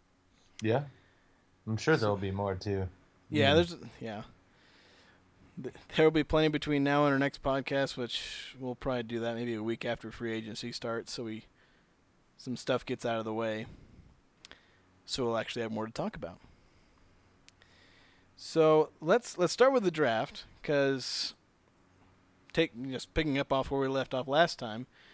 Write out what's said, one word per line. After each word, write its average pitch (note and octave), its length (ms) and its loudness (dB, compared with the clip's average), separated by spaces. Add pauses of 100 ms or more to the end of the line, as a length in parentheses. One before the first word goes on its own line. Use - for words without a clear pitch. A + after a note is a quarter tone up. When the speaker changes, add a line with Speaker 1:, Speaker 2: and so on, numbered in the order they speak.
(600)
Speaker 1:
Yeah. A2+ 220 2 (840)
I'm A2 100 -2
sure D#3 180 2
Speaker 2:
So B2+ 60 2
Speaker 1:
there'll G#2 160 2
be F#2+ 140 -4
more, G2 240 -2
too. F#2+ 340 -2 (400)
Speaker 2:
Yeah, C#3+ 220 4
Speaker 1:
Mm. D3 40 6
Speaker 2:
there's, E3+ 200 2 (240)
yeah. A2+ 240 -8 (1400)
Th-, C3 140 -10 (200)
there'll D#3 140 8
be D#3 140 4
plenty D#3 240 4
between D3 360 2
now C#3+ 220 4
and C#3+ 80 6
our C3+ 60 4
next C#3 240 -2
podcast, C#3 520 0
which - 640 -8
we'll B2+ 140 -6
probably B2 300 -2
do A2+ 160 -4
that A#2 160 -2
maybe A#2+ 180 -4
a A2 80 -4
week A2+ 240 -4
after A2+ 260 -4
free A2+ 220 -6
agency A2+ 380 -8
starts, A#2 400 -6
so B2+ 140 -8
we, A2 200 -8 (920)
some B2 200 -8
stuff B2+ 280 -2
gets B2 200 -6
out A#2 140 0
of A2 60 -4
the A2 80 -4
way. A2 340 -4 (1400)
So - 200 -4
we'll A#2 120 0
actually A2 240 -4
have A2 100 -4
more A2 140 -4
to A2+ 60 -8
talk F#3 240 -6
about. F#2 240 -12 (2000)
So D#3 540 4 (100)
let's, F3 380 0
let's F3 160 2
start C4 180 6
with B3+ 120 2
the F3+ 80 2
draft, C3+ 540 0 (180)
'cause C#3 720 0 (1160)
take, D#3+ 200 2 (180)
just B2+ 240 -8
picking D#3 240 2
up C#3 160 0
off C3+ 160 2
where C#3 120 0
we C3 60 2
left C3+ 280 -2
off B2+ 120 -2
last D#3 300 4
time, A#2 300 -8 (260)